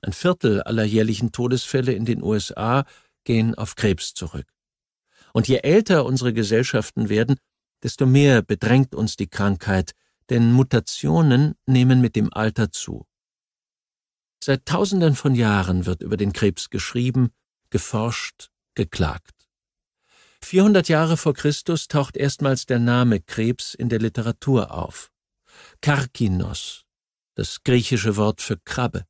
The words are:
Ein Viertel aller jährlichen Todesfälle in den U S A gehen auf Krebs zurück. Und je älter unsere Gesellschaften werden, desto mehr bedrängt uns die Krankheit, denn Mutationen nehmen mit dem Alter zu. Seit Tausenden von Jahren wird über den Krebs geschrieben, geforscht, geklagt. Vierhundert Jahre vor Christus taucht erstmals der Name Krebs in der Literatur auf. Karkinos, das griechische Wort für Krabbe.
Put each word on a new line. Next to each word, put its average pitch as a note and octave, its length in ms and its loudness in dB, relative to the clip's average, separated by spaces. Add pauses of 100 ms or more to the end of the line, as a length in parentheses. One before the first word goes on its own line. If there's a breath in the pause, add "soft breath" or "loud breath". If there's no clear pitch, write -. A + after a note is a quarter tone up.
Ein G2 100 -6
Viertel B2+ 500 0
aller A2 220 -2
jährlichen A2 480 0
Todesfälle B2+ 600 -2
in G#2+ 120 -4
den A2+ 180 -4
U G#2+ 120 0
S - 220 -6
A B2 280 0 (400 soft breath)
gehen A2+ 300 0
auf - 220 -8
Krebs - 380 -2
zurück. D#2 320 -10 (880 soft breath)
Und - 160 0
je B2+ 100 2
älter F3 460 2
unsere B2 280 0
Gesellschaften A2+ 760 -2
werden, A#2 280 2 (460)
desto C3 240 -2
mehr C3+ 360 6
bedrängt B2 520 2
uns G#2 220 -4
die G2 100 -4
Krankheit, G2 680 -2 (360)
denn A#2 240 4
Mutationen C#3 1000 2 (120)
nehmen B2+ 340 4
mit A#2+ 140 2
dem G#2+ 180 0
Alter G#2+ 380 -2
zu. - 360 -12 (1400)
Seit C3+ 240 -2
Tausenden E3+ 480 2
von C3+ 200 0
Jahren F#2+ 520 2
wird F2 160 -4
über E2 140 -4
den G2+ 160 -2
Krebs - 380 -2
geschrieben, B2 600 -2 (400)
geforscht, - 800 -6 (240)
geklagt. - 720 -6 (920 soft breath)
Vierhundert F#3+ 480 4
Jahre D#3+ 280 2
vor D3+ 180 0
Christus - 540 -4
taucht C#3+ 280 -2
erstmals C3+ 500 -2
der B2 140 0
Name A#2+ 400 2
Krebs - 540 -4
in A#2+ 140 -6
der A2+ 100 -2
Literatur A2+ 760 -2
auf. - 380 -10 (680 soft breath)
Karkinos, B2 1040 -4 (500)
das - 300 -10
griechische A2+ 520 0
Wort G#2+ 260 0
für G2 160 -6
Krabbe. A2 520 -6